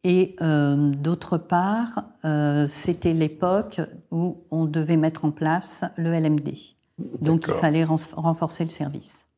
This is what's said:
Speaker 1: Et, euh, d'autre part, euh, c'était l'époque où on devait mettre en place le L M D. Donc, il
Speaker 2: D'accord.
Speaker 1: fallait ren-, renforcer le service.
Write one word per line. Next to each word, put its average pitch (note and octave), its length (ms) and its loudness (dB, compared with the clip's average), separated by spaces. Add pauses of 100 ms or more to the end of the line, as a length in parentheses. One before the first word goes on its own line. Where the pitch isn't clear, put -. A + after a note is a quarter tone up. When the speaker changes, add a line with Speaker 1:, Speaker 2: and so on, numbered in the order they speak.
Speaker 1:
Et, F#3 360 4
euh, D3 500 4
d'autre D#3+ 460 -2
part, G3+ 680 0 (180)
euh, D3 460 2
c'était E3+ 420 -2
l'époque F3 680 0 (300)
où E3+ 260 -2 (140)
on D#3+ 120 0
devait D#3 320 0
mettre D#3+ 300 2
en D3+ 60 2
place D#3+ 520 -2 (140)
le E3 160 0
L D#3+ 120 2
M D3+ 140 2
D. C#3+ 140 -6 (680)
Donc, D#3+ 240 2
il - 40 -4
Speaker 2:
D'accord. - 120 -2
Speaker 1:
fallait D#3+ 240 2
ren-, D#3+ 320 -2
renforcer E3 480 -2
le D#3+ 60 -4
service. - 560 -10 (120)